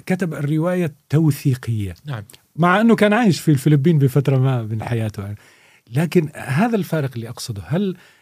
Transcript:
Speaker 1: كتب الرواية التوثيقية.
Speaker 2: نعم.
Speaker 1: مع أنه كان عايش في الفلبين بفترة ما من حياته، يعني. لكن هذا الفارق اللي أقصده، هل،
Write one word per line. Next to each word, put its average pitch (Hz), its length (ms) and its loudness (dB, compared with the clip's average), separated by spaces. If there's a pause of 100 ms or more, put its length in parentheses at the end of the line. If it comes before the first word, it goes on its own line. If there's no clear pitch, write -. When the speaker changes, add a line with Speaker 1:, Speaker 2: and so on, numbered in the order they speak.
Speaker 1:
كتب 180 280 -2
الرواية 156 520 -2
التوثيقية. 127 1080 -2 (100)
Speaker 2:
نعم. 123 180 -10 (320)
Speaker 1:
مع 180 260 2
أنه 226 140 6
كان 208 180 4
عايش 214 260 2
في - 120 2
الفلبين 151 480 4
بفترة 139 380 2
ما 131 240 0
من 110 220 -6
حياته، 110 400 -4
يعني. 104 140 -10 (540)
لكن 151 440 0
هذا 214 400 0
الفارق 160 400 -2
اللي 113 140 -10
أقصده، 104 380 -10
هل، 180 300 -2 (240)